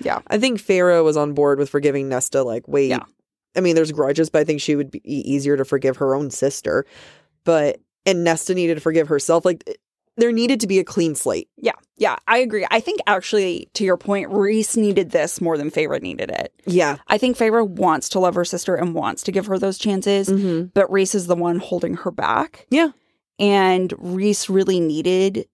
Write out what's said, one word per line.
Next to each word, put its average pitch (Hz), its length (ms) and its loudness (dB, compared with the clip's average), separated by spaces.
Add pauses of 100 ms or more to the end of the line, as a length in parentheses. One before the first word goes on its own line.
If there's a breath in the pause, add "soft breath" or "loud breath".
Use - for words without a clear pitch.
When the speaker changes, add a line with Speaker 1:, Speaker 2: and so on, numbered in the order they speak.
Speaker 1:
Yeah. - 280 -2
Speaker 2:
I 214 100 0
think 233 220 0
Feyre 180 420 4
was 156 140 4
on 147 160 0
board 143 260 2
with 143 120 -2
forgiving 139 380 0
Nesta, 131 340 -2
like, 120 260 -4
way 139 200 2
Speaker 1:
Yeah. - 120 -2 (560)
Speaker 2:
I 175 40 -2
mean, 175 160 4
there's 156 160 2
grudges, 151 380 0
but 156 100 2
I 151 40 2
think 156 160 -2
she 151 160 0
would 139 140 -4
be - 140 -12
e-, 139 200 -6
easier 143 320 0
to 135 80 0
forgive 135 340 0
her 135 160 0
own 143 160 -4
sister. 135 540 -2 (600 loud breath)
But, 156 360 0 (260)
and 180 180 2
Nesta 170 300 0
needed 170 220 0
to 151 40 -10
forgive 160 280 0
herself. 160 360 2
Like, 180 200 0
th-, 143 120 -10 (400)
there 233 160 4
needed 233 280 2
to 220 60 -4
be 190 120 2
a 180 60 0
clean 165 300 -2
slate. - 420 -4
Speaker 1:
Yeah. - 160 -2 (240)
Yeah, - 200 0 (100)
I 233 120 4
agree. 214 320 -2
I 226 100 0
think 226 260 -4
actually, 190 680 -2
to 214 100 -2
your 185 120 2
point, 202 340 -4
Rhys 208 460 0
needed 196 340 2
this 165 300 0
more 165 160 0
than 147 140 -4
Feyre 147 320 -2
needed - 280 -8
it. - 220 -6 (140)
Speaker 2:
Yeah. 170 300 2 (100)
Speaker 1:
I 208 120 0
think 247 180 0
Feyre 226 300 2
wants 180 440 0
to 196 100 -2
love 180 140 2
her 175 100 0
sister 180 300 -4
and 165 200 -2
wants - 300 -6
to 196 80 -6
give 196 140 -2
her 190 120 -2
those 190 200 -2
chances, 196 500 0
Speaker 2:
Mm-hmm. 185 460 0
Speaker 1:
but 196 160 4
Rhys 190 240 0
is 180 140 -2
the 175 80 2
one 175 240 0
holding 180 340 -4
her 175 160 -6
back. - 600 -4
Speaker 2:
Yeah. 311 200 4 (480)
Speaker 1:
And 185 600 4
Rhys 190 520 -2
really 190 300 2
needed 185 720 0